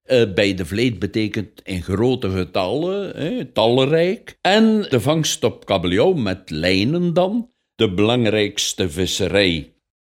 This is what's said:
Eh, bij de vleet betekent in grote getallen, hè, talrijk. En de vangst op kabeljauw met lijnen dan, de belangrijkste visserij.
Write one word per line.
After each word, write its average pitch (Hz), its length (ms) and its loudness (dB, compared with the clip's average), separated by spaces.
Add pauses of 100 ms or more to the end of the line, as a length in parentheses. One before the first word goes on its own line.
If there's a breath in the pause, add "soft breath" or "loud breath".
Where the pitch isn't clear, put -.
Eh, 117 300 2
bij 101 220 2
de 90 120 -4
vleet 107 320 -2
betekent 104 640 -4
in 90 200 -6
grote 113 480 -2
getallen, 113 840 -4
hè, 214 280 -6
talrijk. 135 960 0
En 220 480 4
de 123 120 2
vangst 151 440 0
op - 220 -4
kabeljauw 98 460 2
met 104 380 -4
lijnen 104 640 0
dan, 190 360 -2 (240)
de - 200 0
belangrijkste 104 960 0
visserij. 87 840 0 (420)